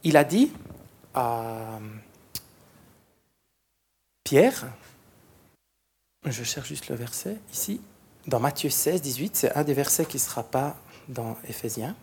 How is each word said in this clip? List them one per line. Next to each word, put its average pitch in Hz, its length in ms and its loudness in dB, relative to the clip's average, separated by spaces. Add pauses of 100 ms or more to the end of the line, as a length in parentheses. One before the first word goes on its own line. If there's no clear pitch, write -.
Il 156 120 4
a 147 80 10
dit 208 280 4 (640)
à 113 640 -4 (2500)
Pierre, 180 440 6 (1600)
je 123 180 -6
cherche 131 240 -6
juste - 220 -10
le 131 60 -2
verset 120 420 -8 (140)
ici, - 300 -4 (460)
dans 127 120 2
Matthieu 143 300 0
seize, 160 320 2
dix-huit, 139 340 -4
c'est - 200 2
un 147 80 2
des 147 100 2
versets 143 320 2
qui - 120 -8
ne - 40 -2
sera - 220 -4
pas 139 340 -2 (300)
dans 117 280 -6 (120)
Éphésiens 117 560 -6